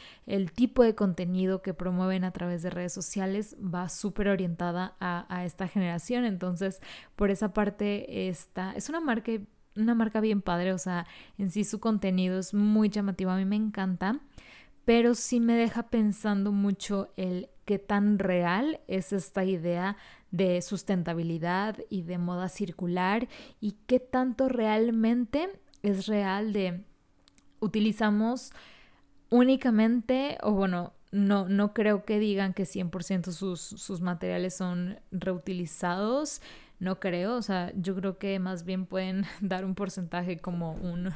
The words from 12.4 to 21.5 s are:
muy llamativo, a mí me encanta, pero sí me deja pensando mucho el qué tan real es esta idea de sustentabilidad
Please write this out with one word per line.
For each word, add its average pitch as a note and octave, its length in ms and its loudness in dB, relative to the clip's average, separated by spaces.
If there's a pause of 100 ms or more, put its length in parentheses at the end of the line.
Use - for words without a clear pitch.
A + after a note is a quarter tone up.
muy G#3+ 340 4
llamativo, G3 420 0
a F#3 60 2
mí F#3+ 80 0
me G3 120 2
encanta, G3+ 640 0 (640)
pero A#3 300 6
sí A#3+ 260 4
me A#3 140 6
deja A#3 360 2
pensando G#3 600 2
mucho G3+ 640 0
el F3+ 340 -4 (160)
qué G3+ 120 2
tan G3+ 400 4
real F#3 720 2
es F#3+ 240 -2
esta F#3+ 320 0
idea F3+ 540 0 (320)
de F3+ 320 2
sustentabilidad F3 1120 -2 (140)